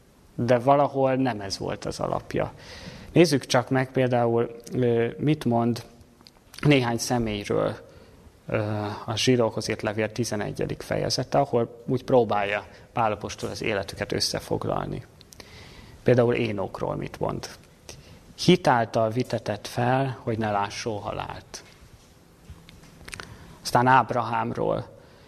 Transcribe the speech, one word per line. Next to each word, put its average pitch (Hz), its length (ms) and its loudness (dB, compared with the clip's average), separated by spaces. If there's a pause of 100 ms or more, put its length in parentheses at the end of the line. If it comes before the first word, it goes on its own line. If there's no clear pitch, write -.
(360)
de 123 240 2
valahol 135 560 4
nem 127 260 -2
ez 98 160 -8
volt 95 280 -6
az 104 140 -6
alapja. - 540 -4 (580)
Nézzük 151 340 6
csak 120 240 2
meg 131 220 0
például, 120 640 2 (180)
ö, 117 340 2 (100)
mit 147 280 0
mond 117 380 2 (760)
néhány 127 360 4
személyről, 107 760 -2 (720)
ö, 110 160 -2 (420)
a 113 100 -4
Zsidókhoz 113 540 2
írt 107 120 -4
levél 107 300 -2
tizenegyedik 104 720 -4
fejezete, - 580 -2
ahol 127 460 0
úgy 127 180 -2
próbálja 104 640 2 (280)
Pál 113 180 2
apostol 104 380 -6
az 104 120 -8
életüket 104 500 -4
összefoglalni. - 920 -4 (1000)
Például 120 300 6
Énokról 104 640 -4
mit - 240 -10
mond? - 300 -4 (880)
"Hitáltal 120 720 4
vitetett 110 580 -4
fel, 127 560 0
hogy 117 140 -2
ne 110 140 -2
lásson 104 480 -4
halált." 92 640 -10 (2000)
Aztán 123 260 2
Ábrahámról. 113 1000 2 (420)